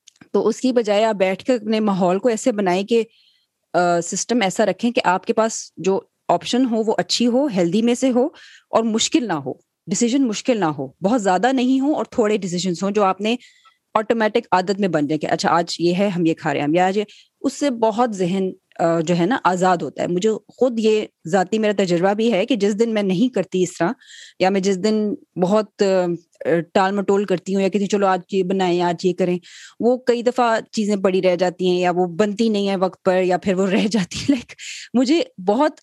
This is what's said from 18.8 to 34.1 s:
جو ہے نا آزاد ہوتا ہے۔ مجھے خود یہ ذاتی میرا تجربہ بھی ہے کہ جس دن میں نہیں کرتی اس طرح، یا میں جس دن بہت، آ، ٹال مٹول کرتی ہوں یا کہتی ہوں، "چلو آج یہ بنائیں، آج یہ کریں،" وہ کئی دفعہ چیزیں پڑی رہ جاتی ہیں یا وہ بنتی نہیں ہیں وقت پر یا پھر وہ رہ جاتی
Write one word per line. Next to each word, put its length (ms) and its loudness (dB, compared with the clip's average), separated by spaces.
جو 180 0
ہے 80 2
نا 180 0
آزاد 340 2
ہوتا 260 -6
ہے۔ 40 -2
مجھے 220 0
خود 320 -2
یہ 260 2
ذاتی 320 0
میرا 240 0
تجربہ 300 2
بھی 200 0
ہے 120 0
کہ 100 0
جس 240 0
دن 140 0
میں 100 0
نہیں 300 0
کرتی 300 -2
اس 140 -6
طرح، 140 0
یا 100 2
میں 120 0
جس 220 -2
دن 300 0
بہت، 400 0
آ، 680 -2
ٹال 180 2
مٹول 340 0
کرتی 300 -2
ہوں 60 2
یا 60 2
کہتی 160 0
ہوں، 60 -4
"چلو 180 0
آج 120 2
یہ 120 0
بنائیں، 380 0
آج 240 -2
یہ 80 2
کریں،" 260 -2
وہ 180 2
کئی 240 0
دفعہ 380 0
چیزیں 240 -2
پڑی 260 0
رہ 140 2
جاتی 340 -2
ہیں 100 2
یا 160 0
وہ 100 0
بنتی 440 -2
نہیں 200 0
ہیں 100 -2
وقت 240 -4
پر 200 2
یا 140 0
پھر 160 -2
وہ 140 0
رہ 200 0
جاتی 320 -2